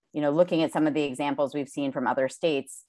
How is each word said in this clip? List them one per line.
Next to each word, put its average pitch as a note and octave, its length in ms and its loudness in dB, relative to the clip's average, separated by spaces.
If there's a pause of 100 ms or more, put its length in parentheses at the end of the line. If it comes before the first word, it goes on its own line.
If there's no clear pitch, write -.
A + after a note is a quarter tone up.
(120)
you D3+ 80 -4
know, D3 100 2
looking E3+ 320 4
at D3+ 100 0
some D#3 140 2
of C#3+ 80 0
the D3+ 80 2
examples C#3+ 500 -2
we've D3 160 -4
seen C#3 220 -4
from C3 160 -2
other C3 220 0
states, - 600 -2